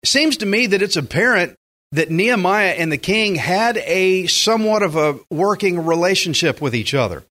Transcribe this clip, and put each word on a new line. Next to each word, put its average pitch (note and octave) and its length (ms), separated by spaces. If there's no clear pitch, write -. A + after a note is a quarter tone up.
Seems C#4+ 320
to G#3+ 100
me A3 220
that F#3+ 140
it's G3+ 140
apparent F3 600
that D#3 220
Nehemiah F#3+ 680
and E3 140
the D3 40
king G#3 380
had F#3+ 440
a F#3 500
somewhat G#3+ 560
of D#3+ 100
a D3+ 240
working F#3 540
relationship E3+ 760
with C3 160
each A2 180
other. A2+ 360